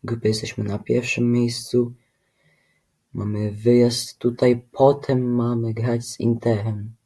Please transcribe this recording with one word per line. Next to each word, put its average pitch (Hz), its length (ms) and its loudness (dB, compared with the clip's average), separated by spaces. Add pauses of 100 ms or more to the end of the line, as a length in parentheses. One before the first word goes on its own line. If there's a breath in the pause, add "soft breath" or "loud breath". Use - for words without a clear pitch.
grupie 113 260 -2
jesteśmy - 340 -4
na 104 160 -4
pierwszym 120 520 0
miejscu. 120 600 0 (1200)
Mamy 104 380 -4
wyjazd 120 680 2
tutaj, 123 440 2 (100)
potem 135 640 2
mamy 117 380 0
grać 117 320 -2
z - 140 -14
Interem. 113 760 -2 (100)